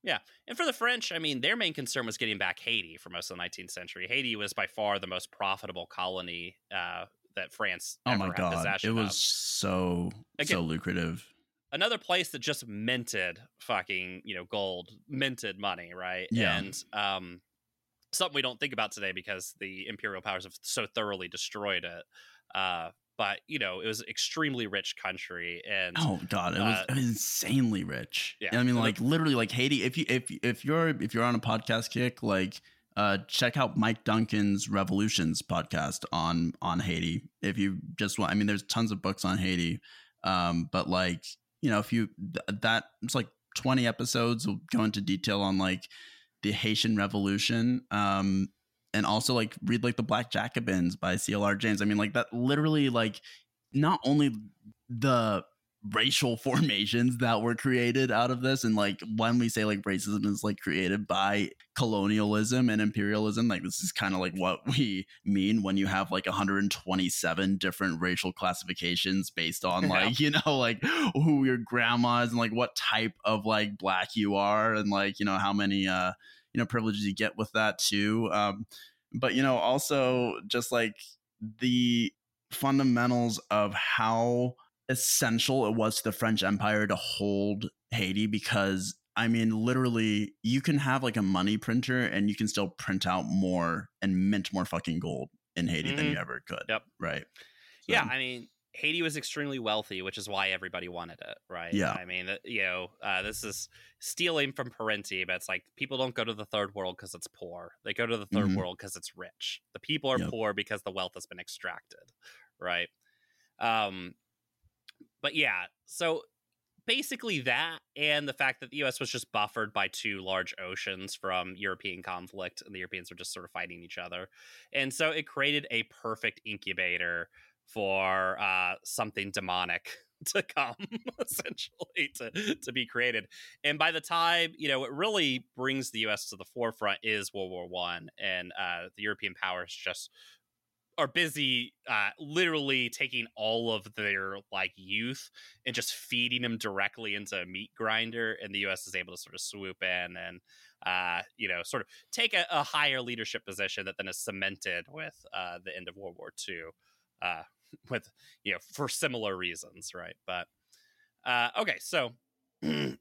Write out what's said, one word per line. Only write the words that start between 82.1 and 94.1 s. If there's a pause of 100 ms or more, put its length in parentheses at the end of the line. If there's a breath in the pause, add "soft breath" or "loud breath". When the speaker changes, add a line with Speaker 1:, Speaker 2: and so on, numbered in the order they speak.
Speaker 2:
fundamentals (100)
of
how (340 soft breath)
essential
it
was
to
the
French
Empire
to
hold (180)
Haiti,
because, (200)
I
mean, (160)
literally,
you
can
have,
like,
a
money
printer
and
you
can
still
print
out
more (140)
and